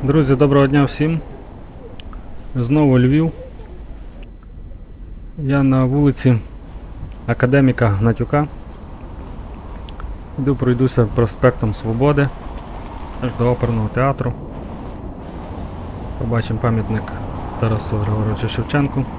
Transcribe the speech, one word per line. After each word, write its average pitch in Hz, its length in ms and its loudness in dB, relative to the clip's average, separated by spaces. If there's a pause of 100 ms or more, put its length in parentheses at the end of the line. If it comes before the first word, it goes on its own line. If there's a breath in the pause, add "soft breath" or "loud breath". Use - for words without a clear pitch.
Друзі, 139 320 4
доброго 139 320 6
дня 143 180 6
всім! 156 340 0 (1400)
Знову 131 440 4
Львів. 147 320 4 (2000)
Я 139 260 2
на 131 220 6
вулиці 135 520 4 (920)
Академіка 127 640 4
Гнатюка. 117 580 2 (1900)
Йду, 135 160 2
пройдуся 123 500 4
проспектом 117 680 2
Свободи 135 540 2 (960)
аж 123 80 -2 (100)
до 120 120 4
оперного 117 360 0
театру. 127 460 0 (1900)
Побачимо 117 400 0
пам'ятник 110 440 0 (560)
Тарасу 110 380 0
Григоровичу 107 520 0
Шевченку. 139 560 0 (140)